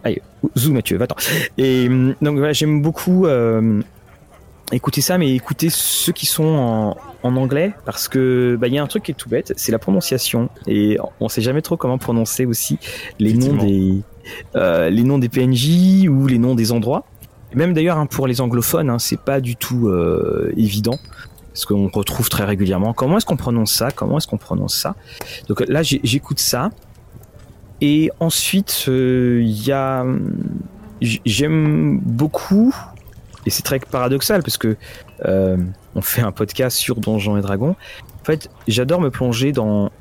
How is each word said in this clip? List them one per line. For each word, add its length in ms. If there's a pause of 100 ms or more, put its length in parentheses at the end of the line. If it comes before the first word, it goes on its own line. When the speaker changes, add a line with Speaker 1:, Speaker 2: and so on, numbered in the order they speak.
Speaker 1:
Allez, 180 (340)
zou, 180
Mathieu, 240
va-t'en. 180 (420)
Et, 300
hum, 340
donc 160
voilà, 160
j'aime 300
beaucoup, 420
euh, 560 (920)
écouter 300
ça, 160
mais 160
écouter 380
ceux 400
qui 160
sont 160
en, 540 (260)
en 120
anglais, 380 (120)
parce 240
que, 520
bah, 60
y 100
a 60
un 40
truc 160
qui 80
est 40
tout 140
bête, 280
c'est 140
la 80
prononciation. 680 (180)
Et 320 (200)
on 100
sait 120
jamais 220
trop 140
comment 200
prononcer 480
aussi 320 (400)
les 160
noms 220
Speaker 2:
Effectivement. 80
Speaker 1:
des, 380 (540)
euh, 360
les 120
noms 140
des 120
P 120
N 140
J 540
ou 180
les 100
noms 160
des 180
endroits. 340 (460)
Et 40
même 180
d'ailleurs, 240
hein, 80
pour 220
les 140
anglophones, 500
hein, 80
c'est 200
pas 220
du 140
tout, 320
euh, 680
évident, 440 (520)
parce 140
qu'on 220
retrouve 420
très 140
régulièrement, « 500
Comment 240
est-ce 80
qu'on 120
prononce 360
ça ? 160
Comment 300
est-ce 80
qu'on 100
prononce 380
ça ? » 200 (520)
Donc 200
là, 140
j'ai, 220
j'écoute 360
ça. 300 (1120)
Et 380
ensuite, 680
euh, 560
y 280
a, 340 (960)
j-, 240
j'aime 720
beaucoup, 720 (760)
et 20
c'est 140
très 160
paradoxal, 640
parce 160
que, 180 (480)
euh, 320 (380)
on 80
fait 180
un 100
podcast 460
sur 200
Donjons 380
et 60
Dragons. 340 (460)
En 40
fait, 260 (160)
j'adore 340
me 80
plonger 440
dans 480